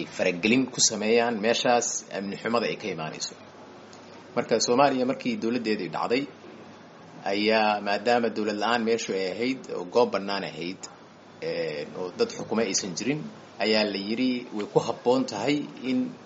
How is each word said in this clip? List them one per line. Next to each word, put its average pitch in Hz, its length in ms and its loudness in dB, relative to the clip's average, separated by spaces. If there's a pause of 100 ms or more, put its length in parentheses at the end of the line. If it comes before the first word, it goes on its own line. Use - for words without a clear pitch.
faragelin 104 600 2
ku - 140 -8
sameeyaan 117 600 4
meeshaas 117 480 2 (220)
amni 98 260 -6
xumada 110 300 0
ay 78 100 -4
ka - 120 -10
imaanayso. 80 460 -8 (960)
Marka 120 300 0
Soomaaliya 131 460 4
markii 127 300 -2
dowladdeedii 110 520 -2
dhacday 95 340 0 (1000)
ayaa, 107 600 4
maadaama 110 500 2
dowlad 107 280 -2
la'aan 113 260 2
meeshu 113 280 0
ay 95 180 0
ahayd 123 300 -2 (100)
oo - 140 -6
goob 117 260 4
bannaan 98 340 -2
ahayd, 82 360 -6 (560)
ee, 80 580 -4
oo 90 160 -6
dad 95 200 0
xukumo 107 320 -2
aysan 95 320 -2
jirin, 131 260 -2 (360)
ayaa 107 280 4
la 101 140 0
yiri 117 320 0 (220)
way 104 140 -4
ku - 140 2
habboon 123 440 2
tahay 117 320 0 (240)
in, 127 180 0 (280)